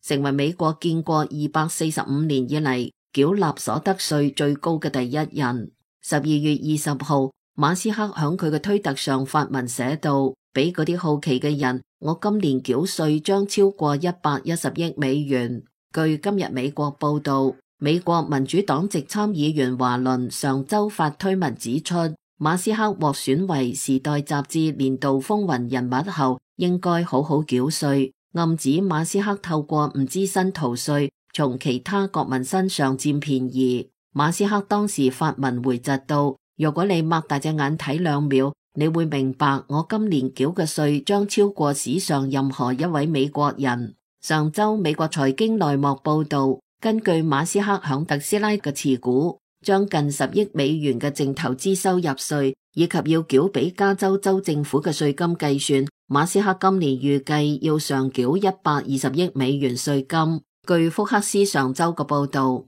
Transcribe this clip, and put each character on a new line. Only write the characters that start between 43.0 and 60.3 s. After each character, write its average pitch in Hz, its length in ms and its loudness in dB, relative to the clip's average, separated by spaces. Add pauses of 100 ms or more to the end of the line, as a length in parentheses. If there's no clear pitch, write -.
美 147 220 2
國 147 300 0
人。 120 380 -2 (260)
上 156 280 2
周 214 280 0
美 165 160 0
國 156 160 -2
財 135 260 2
經 220 220 0
內 151 180 2
幕 139 140 2 (120)
報 156 220 2
道， 135 340 0 (220)
根 220 220 0
據 165 200 2
馬 156 240 2
斯 196 140 0
克 202 140 0 (100)
響 143 220 -2
特 147 140 -2
斯 202 200 0
拉 208 120 0
嘅 202 200 -2
持 135 260 0
股， 131 400 0 (240)
將 196 240 2
近 151 240 0
十 139 220 -2
億 202 220 0
美 139 160 2
元 147 280 0
嘅 143 140 -2
淨 139 220 -2
投 143 160 -4
資 160 260 0
收 190 200 0
入 180 60 2
稅， 139 520 -2 (200)
以 165 140 2
及 175 100 -2 (140)
要 160 120 4
繳 160 280 4
俾 151 240 0
加 196 180 2
州 190 240 2
州 196 220 2
政 156 240 -2
府 143 180 0
嘅 156 120 -2
稅 147 200 0
金 170 220 0
計 143 240 0
算， 139 260 2 (220)
馬 143 180 2
斯 196 160 2
克 190 200 2
今 190 180 4
年 147 140 2
預 139 300 2
計 147 380 0
要 156 160 2
上 135 340 0
繳 131 260 0
一 196 240 2
百 156 100 0
二 135 260 -2
十 135 120 0
億 170 240 0
美 135 200 0
元 135 220 0
稅 139 320 -2
金。 160 340 0 (240)